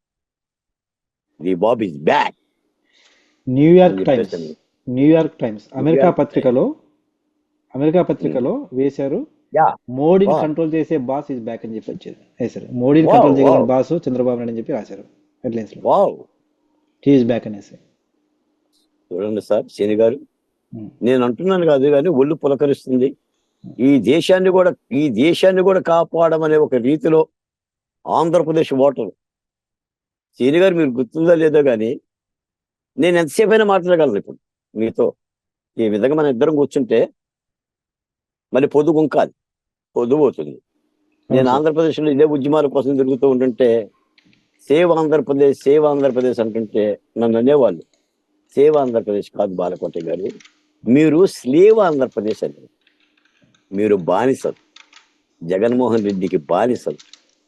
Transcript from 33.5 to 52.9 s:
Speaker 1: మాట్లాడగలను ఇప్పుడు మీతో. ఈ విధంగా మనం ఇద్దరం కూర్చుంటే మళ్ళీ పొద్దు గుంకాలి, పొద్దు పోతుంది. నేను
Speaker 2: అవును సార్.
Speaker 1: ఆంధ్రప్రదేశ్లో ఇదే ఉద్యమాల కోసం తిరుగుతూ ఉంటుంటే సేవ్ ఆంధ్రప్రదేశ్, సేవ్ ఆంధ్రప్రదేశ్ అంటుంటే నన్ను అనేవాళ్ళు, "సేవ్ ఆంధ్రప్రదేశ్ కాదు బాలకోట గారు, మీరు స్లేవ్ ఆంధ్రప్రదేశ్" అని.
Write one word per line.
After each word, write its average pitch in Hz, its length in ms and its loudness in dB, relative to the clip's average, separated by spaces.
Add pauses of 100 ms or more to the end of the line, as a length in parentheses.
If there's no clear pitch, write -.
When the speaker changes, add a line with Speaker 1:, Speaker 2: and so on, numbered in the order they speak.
Speaker 1:
మాట్లాడగలను 165 480 0
ఇప్పుడు - 160 -16 (440)
మీతో. 113 240 -2 (720)
ఈ 113 160 0
విధంగా 117 260 0
మనం 151 160 0
ఇద్దరం 147 200 0
కూర్చుంటే 135 440 0 (1500)
మళ్ళీ 135 220 2
పొద్దు 151 160 2
గుంకాలి, 147 420 0 (640)
పొద్దు 123 280 0
పోతుంది. 82 260 -2
నేను - 840 -18
Speaker 2:
అవును 131 120 4
సార్. 127 100 0
Speaker 1:
ఆంధ్రప్రదేశ్లో 151 560 -2
ఇదే 135 120 2
ఉద్యమాల 147 440 0
కోసం 135 340 -2
తిరుగుతూ 135 280 0
ఉంటుంటే 123 600 0 (760)
సేవ్ 170 240 2
ఆంధ్రప్రదేశ్, 143 760 0
సేవ్ 151 180 4
ఆంధ్రప్రదేశ్ 127 540 0
అంటుంటే 107 600 -4 (180)
నన్ను 113 200 0
అనేవాళ్ళు, 120 460 2 (720)
"సేవ్ 151 280 4
ఆంధ్రప్రదేశ్ 107 540 -4
కాదు 101 240 -4
బాలకోట 87 360 -6 (120)
గారు, 90 180 -6 (680)
మీరు 156 300 2
స్లేవ్ 185 540 2
ఆంధ్రప్రదేశ్" 127 640 -2
అని. 71 240 -10 (1080)